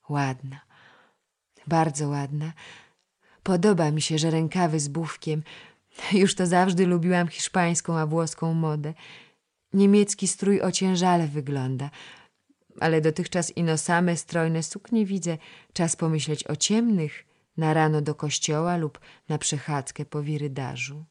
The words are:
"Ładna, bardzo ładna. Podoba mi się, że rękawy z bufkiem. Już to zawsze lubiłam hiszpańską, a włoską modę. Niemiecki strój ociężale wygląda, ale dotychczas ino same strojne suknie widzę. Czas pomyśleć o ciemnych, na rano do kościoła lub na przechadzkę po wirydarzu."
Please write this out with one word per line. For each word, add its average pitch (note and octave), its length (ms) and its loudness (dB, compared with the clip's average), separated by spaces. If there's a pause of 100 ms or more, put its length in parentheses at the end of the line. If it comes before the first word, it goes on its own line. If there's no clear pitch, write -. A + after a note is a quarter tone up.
"Ładna, C3+ 520 -4 (1040)
bardzo D3+ 420 0
ładna. C#3+ 440 -4 (920)
Podoba F3+ 480 4
mi D3+ 120 -2
się, D#3 160 -2
że D#3+ 120 2
rękawy D#3+ 500 0
z C#3+ 80 -4
bufkiem. D#3 540 -6 (720)
Już G3 220 4
to F#3 120 0
zawsze F#3 400 4
lubiłam F3 420 2
hiszpańską, E3+ 720 -2
a D#3 80 0
włoską E3 480 -2
modę. D#3 400 -2 (760)
Niemiecki G3+ 560 4
strój G3 320 2
ociężale F3+ 680 2
wygląda, C#3 600 -4 (920)
ale D#3+ 200 4
dotychczas D#3+ 560 -2
ino D#3+ 220 0
same F3 380 2
strojne E3 460 -2
suknie G#3 440 -2
widzę. E3+ 320 -4 (340)
Czas E3 240 0
pomyśleć D#3 500 -2
o D3+ 100 -4
ciemnych, G#3 680 0 (320)
na D#3 180 2
rano D#3 260 4
do D3 140 -4
kościoła D#3 640 -2
lub D#3 240 -6 (280)
na D3+ 100 -2
przechadzkę D3 680 -6
po D3+ 180 -6
wirydarzu." C#3 880 -6